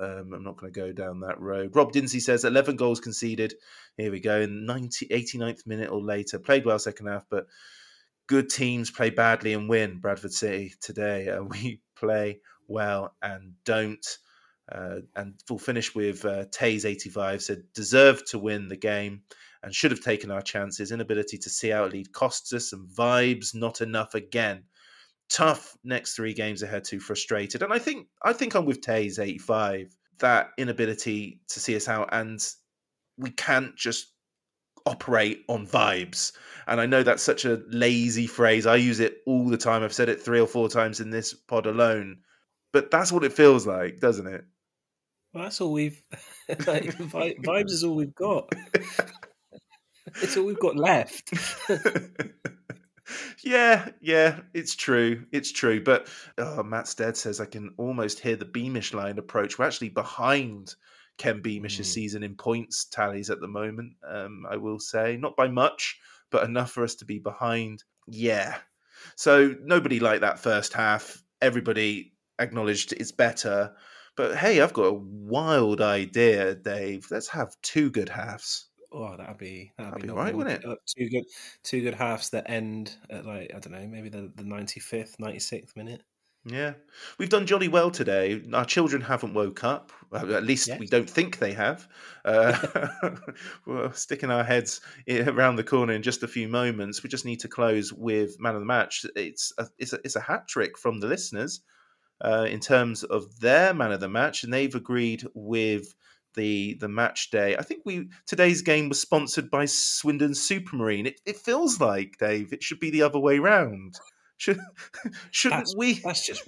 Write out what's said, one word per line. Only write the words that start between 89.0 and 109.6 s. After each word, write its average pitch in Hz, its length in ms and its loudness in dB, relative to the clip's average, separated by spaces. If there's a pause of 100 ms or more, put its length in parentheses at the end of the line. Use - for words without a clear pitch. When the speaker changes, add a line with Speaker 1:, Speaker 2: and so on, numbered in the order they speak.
Speaker 1:
haven't 120 320 -2
woke 101 300 -2
up. 131 260 -2 (220)
Well, 92 240 -4
at 98 80 0
least 127 240 2
Speaker 2:
Yes. 123 100 -8
Speaker 1:
we 113 80 -10
don't 120 240 4
think 92 300 0
they 101 140 -2
have. 110 340 -2 (360)
Uh, 117 600 4 (500)
<laughs> - 300 -18
we're 127 280 -4
sticking 135 360 -4
our 120 140 2
heads 120 360 0 (280)
i-, 120 140 2
around 127 340 4
the 110 80 0
corner 120 280 2
in 107 120 -2
just 120 180 -2
a 120 60 -4
few 113 180 -4
moments. 110 560 -2
We - 60 -10
just 127 160 -6
need 117 160 -6
to 110 80 -12
close 110 440 0
with 107 460 -2
man 113 160 -2
of 104 60 -6
the 101 60 -8
match. 120 380 0 (120)
It's - 420 -6
a, 120 80 -4 (100)
it's 123 160 -10
a, 120 120 -6
it's 139 100 -4
a 110 60 -2
hat - 260 -4
trick - 320 -4
from 113 220 -4
the 104 80 -4
listeners, 147 540 -6 (580)
uh, 110 280 2
in 104 120 -6
terms 120 420 2
of - 380 -4
their 160 340 6
man 123 160 0
of 98 80 -2
the 95 100 -4
match, 123 360 -2
and 120 80 -6
they've 135 240 0
agreed 117 480 -2 (100)
with 107 640 -2 (380)
the, 104 460 -2
the 107 80 -6
match 110 420 -2
day. 101 260 2
I - 60 -2
think 359 240 -8
we, 180 220 -6 (180)
today's 180 340 4
game 151 280 2
was 139 120 -2
sponsored 143 500 0
by 143 160 2